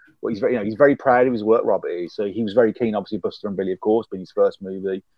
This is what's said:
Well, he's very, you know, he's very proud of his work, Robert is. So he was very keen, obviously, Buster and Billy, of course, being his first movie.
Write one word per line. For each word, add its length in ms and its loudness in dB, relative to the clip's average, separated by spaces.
Well, 100 -4
he's 80 -6
very, 140 0
you 60 0
know, 60 -4
he's 100 -4
very 200 6
proud 320 4
of 60 0
his 100 -4
work, 220 4
Robert 240 0
is. 260 -6
So 100 -4
he 180 -4
was 100 -4
very 200 4
keen, 220 -2
obviously, 240 -6
Buster 280 -8
and 100 -6
Billy, 160 -2
of 80 -8
course, 280 0
being 120 -10
his 100 -16
first 320 0
movie. 400 -6